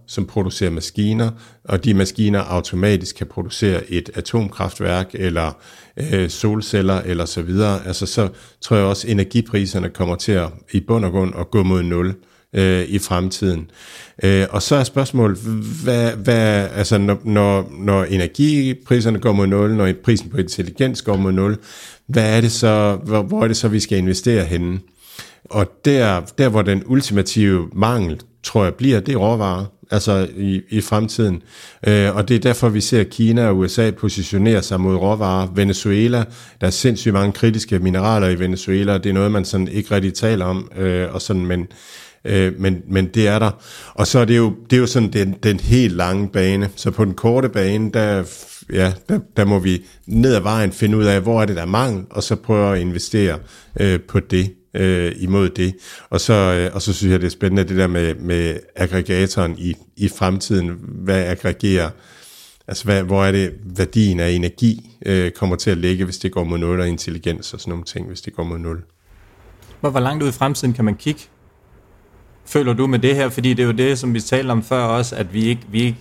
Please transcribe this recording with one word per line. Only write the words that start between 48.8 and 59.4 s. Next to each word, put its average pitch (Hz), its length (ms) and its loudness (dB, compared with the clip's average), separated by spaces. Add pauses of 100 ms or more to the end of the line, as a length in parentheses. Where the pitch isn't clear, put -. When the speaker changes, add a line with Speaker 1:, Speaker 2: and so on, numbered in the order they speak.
Speaker 1:
der, 202 100 2 (180)
der 107 80 4
må 101 140 4
vi 90 240 0 (240)
ned 117 280 4
ad 104 60 2
vejen 104 320 0
finde 107 260 2
ud 107 60 4
af, 101 160 4
hvor 110 220 2
er 107 40 0
det, 101 100 -2
der 85 60 -4
er 85 40 -6
mangel, 104 440 0
og 104 120 -6
så - 140 -2
prøve 101 380 0
at 92 60 0
investere, 87 580 0 (420)
øh, 92 200 2
på - 200 -2
det, 92 320 0 (240)
øh, 92 420 0
imod 95 300 2
det. 92 260 -2 (360)
Og 85 100 0
så, - 120 2
øh, 92 420 2
og 98 80 -6
så 104 100 -2
synes 92 200 2
jeg, 92 80 4
det 90 60 -2
er 87 40 -2
spændende, 95 340 0
det 90 120 -4
der 92 100 2
med, 85 280 0
med 85 420 -2 (200)
aggregatoren 90 800 0